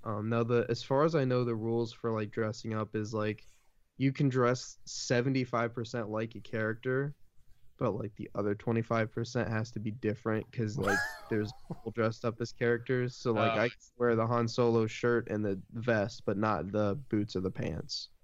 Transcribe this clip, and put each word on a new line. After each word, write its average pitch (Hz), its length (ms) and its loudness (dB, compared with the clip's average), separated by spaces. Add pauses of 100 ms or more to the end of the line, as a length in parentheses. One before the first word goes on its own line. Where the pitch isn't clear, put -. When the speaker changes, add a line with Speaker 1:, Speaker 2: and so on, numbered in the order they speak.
Speaker 1:
Um, 107 240 -4
now 117 140 2
the, 120 260 2
as 117 140 0
far 139 220 4
as 165 100 2
I 143 100 4
know, 127 200 2
the 120 100 0
rules 113 380 -2
for, - 200 -6
like, 107 180 -2
dressing 110 440 -4
up 110 220 -4
is, 107 180 -4
like, 107 320 -2 (520)
you 135 140 4
can 139 160 2
dress 123 580 2
seventy-five 123 880 0
percent 113 340 -4
like 110 260 -2
a 101 60 -10
character, 127 760 -2 (640)
but, 117 180 2
like, 107 200 -6
the - 180 -10
other 104 200 2
twenty-five 113 580 0
percent 117 380 -2
has 110 220 0
to 104 80 -6
be 107 120 -4
different 110 600 -2
'cause, 107 260 -2
like, 101 260 2 (140)
Speaker 2:
<laughs> - 120 -16
Speaker 1:
there's 107 220 0 (160)
people 113 240 -8
dressed 113 320 0
up 117 160 -2
as 117 120 -4
characters. 123 640 0
So, 117 180 0
like, 110 220 4
Speaker 2:
Oh, - 20 2
Speaker 1:
I 107 60 6
Speaker 2:
I 123 60 2
Speaker 1:
can - 80 -20 (200)
wear 120 180 4
the 113 100 2
Han 117 220 2
Solo 117 400 4
shirt 120 420 0
and 107 140 -2
the 98 160 -2 (120)
vest, 110 540 0
but 101 120 0
not 101 340 0
the 104 240 2 (140)
boots 107 260 0
or 92 60 0
the 92 100 0
pants. - 580 -6 (140)